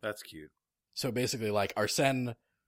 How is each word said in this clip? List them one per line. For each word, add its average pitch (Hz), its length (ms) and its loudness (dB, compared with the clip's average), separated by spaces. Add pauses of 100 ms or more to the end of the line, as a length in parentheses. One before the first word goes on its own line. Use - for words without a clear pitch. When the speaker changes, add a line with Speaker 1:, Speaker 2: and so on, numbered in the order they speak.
Speaker 1:
That's 107 220 -6
cute. 78 280 -16 (420)
Speaker 2:
So 131 180 -2
basically, 113 400 0
like, 101 240 2
Arsene, 127 600 2 (320)